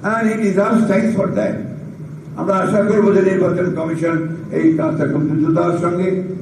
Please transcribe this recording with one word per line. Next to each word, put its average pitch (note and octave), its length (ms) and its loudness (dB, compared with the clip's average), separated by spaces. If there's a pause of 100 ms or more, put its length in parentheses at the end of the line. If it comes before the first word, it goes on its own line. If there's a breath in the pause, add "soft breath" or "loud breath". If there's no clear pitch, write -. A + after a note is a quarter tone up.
And A3+ 220 0
he G#3+ 60 -2 (100)
deserves G3+ 440 2
thanks - 280 2
for F#3+ 100 0 (100)
that। - 160 -2 (800)
আমরা F#3+ 180 0
আশা G3 300 2
করব G3+ 300 4
যে F#3 160 6
নির্বাচন F3 440 0
কমিশন E3 420 -2 (360)
এই D#3+ 140 0 (100)
কাজটা D#3+ 300 0
খুব C#3+ 160 0
দ্রুততার E3 560 2
সঙ্গে F3+ 440 0 (200)